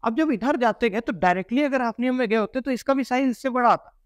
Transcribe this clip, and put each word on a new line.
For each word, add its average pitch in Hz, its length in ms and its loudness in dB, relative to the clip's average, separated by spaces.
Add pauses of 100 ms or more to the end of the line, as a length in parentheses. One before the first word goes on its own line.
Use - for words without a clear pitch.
अब 226 120 -2
जब 311 160 2
इधर 247 240 0
जाते 233 340 0
गए 196 100 -2
तो 240 140 -6
डायरेक्टली 185 500 0
अगर 269 180 0
hafnium 247 360 -2
में 247 120 0
गए 220 60 2
होते 226 260 -2
तो 269 100 -4
इसका 254 220 -2
भी 269 100 0
साइज 262 260 0
इससे 254 200 -4
बड़ा 247 200 2
आता, - 220 2 (140)